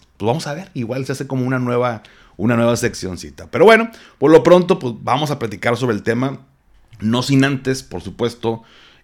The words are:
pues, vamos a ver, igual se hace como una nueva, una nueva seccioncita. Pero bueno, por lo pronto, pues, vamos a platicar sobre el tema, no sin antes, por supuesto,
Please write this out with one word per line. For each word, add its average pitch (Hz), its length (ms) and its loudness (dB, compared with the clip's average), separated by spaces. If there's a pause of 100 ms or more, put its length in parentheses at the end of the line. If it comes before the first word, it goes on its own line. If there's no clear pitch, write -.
(180)
pues, 101 100 -4
vamos 143 180 -2
a 151 80 -8
ver, 175 220 -14
igual 123 320 -6
se 143 60 -6
hace 135 120 -8
como 131 180 -4
una 131 140 -2
nueva, 123 460 -2 (340)
una 117 180 0
nueva 117 220 2
seccioncita. 90 720 -8
Pero 135 160 4
bueno, 226 240 6 (300)
por 139 100 4
lo 160 140 8
pronto, 175 340 4
pues, 123 240 -8
vamos 143 300 -2
a 131 80 -4
platicar 113 360 -4
sobre 117 200 -2
el 98 80 -8
tema, 127 420 -4 (540)
no 113 240 0
sin 135 200 2
antes, 135 380 -2
por - 220 -14
supuesto, 113 580 -6 (420)